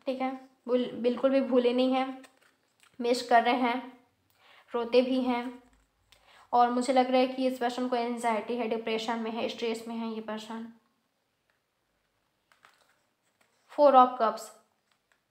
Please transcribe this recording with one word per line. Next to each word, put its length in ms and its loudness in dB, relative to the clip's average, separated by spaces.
ठीक 140 -6
है, 100 -4
भूल, 160 0
बिल्कुल 360 0
भी 100 4
भूले 320 2
नहीं 200 2
हैं, 300 -4
मिस 220 0
कर 200 4
रहे 120 2
हैं, 380 -2
रोते 280 2
भी 180 0
हैं। 420 -4
और 180 6
मुझे 220 -2
लग 180 4
रहा 100 4
है 60 4
कि 200 -4
इस 120 -2
पर्सन 300 -4
को 80 -2
एंग्जाइटी 600 -4
है, 120 -4
डिप्रेशन 500 -4
में 120 -6
है, 180 -6
स्ट्रेस 400 -6
में 80 -10
है 120 -8
ये 140 -8
पर्सन। 440 -12
Four 220 6
of 260 6
Cups, 300 -2